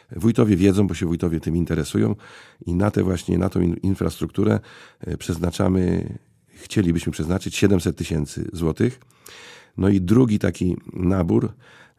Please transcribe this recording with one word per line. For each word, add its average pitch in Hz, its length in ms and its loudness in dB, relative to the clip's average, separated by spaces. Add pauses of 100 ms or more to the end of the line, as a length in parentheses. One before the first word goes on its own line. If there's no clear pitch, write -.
(120)
Wójtowie 113 440 2
wiedzą, 98 320 4
bo 87 60 -4
się 87 120 -4
wójtowie 82 340 -2
tym 80 160 -2
interesują 87 600 0 (500)
i 87 80 -4
na 101 180 2
tę 98 120 0
właśnie, 92 340 0
na 92 120 0
tą 92 120 0
in-, 87 220 2
infrastrukturę, 98 760 -2 (400)
e, - 180 -8
przeznaczamy, 87 960 -2 (340)
chcielibyśmy 85 640 -2
przeznaczyć 85 440 -4
siedemset 95 400 2
tysięcy 78 580 -6
złotych. 85 460 -2 (760)
No 92 120 2
i 98 120 2
drugi 107 380 4
taki 90 380 -2 (160)
nabór, 92 580 0 (480)